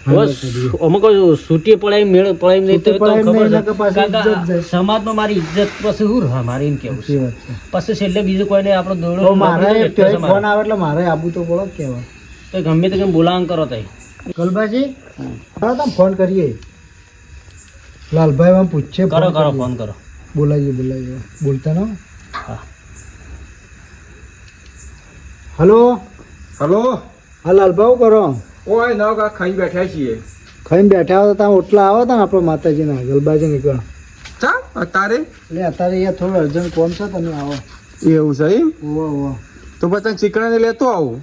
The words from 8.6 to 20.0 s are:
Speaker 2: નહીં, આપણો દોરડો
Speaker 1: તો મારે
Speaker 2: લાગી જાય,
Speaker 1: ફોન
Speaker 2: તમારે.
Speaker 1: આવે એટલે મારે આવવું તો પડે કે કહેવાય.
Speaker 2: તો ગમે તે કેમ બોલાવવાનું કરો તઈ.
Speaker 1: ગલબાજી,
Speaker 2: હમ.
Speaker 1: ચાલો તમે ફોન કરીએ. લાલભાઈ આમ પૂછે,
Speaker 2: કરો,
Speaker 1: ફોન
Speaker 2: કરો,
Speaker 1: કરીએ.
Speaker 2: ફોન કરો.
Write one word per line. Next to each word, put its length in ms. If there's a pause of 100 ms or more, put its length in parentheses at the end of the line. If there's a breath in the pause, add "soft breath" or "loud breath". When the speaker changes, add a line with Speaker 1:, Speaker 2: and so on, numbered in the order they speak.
Speaker 2:
નહીં, 160
આપણો 160
દોરડો 280
Speaker 1:
તો 120
મારે 280
Speaker 2:
લાગી 160
જાય, 320
Speaker 1:
ફોન 180
Speaker 2:
તમારે. 180
Speaker 1:
આવે 140
એટલે 140
મારે 300
આવવું 280
તો 120
પડે 220
કે 100
કહેવાય. 280 (440)
Speaker 2:
તો 140
ગમે 280
તે 60
કેમ 160
બોલાવવાનું 360
કરો 180
તઈ. 180 (520)
Speaker 1:
ગલબાજી, 520 (300)
Speaker 2:
હમ. 180 (240)
Speaker 1:
ચાલો 140
તમે 180
ફોન 220
કરીએ. 340 (1600)
લાલભાઈ 400
આમ 140
પૂછે, 400
Speaker 2:
કરો, 140
Speaker 1:
ફોન 120
Speaker 2:
કરો, 180
Speaker 1:
કરીએ. 80
Speaker 2:
ફોન 180
કરો. 180 (420)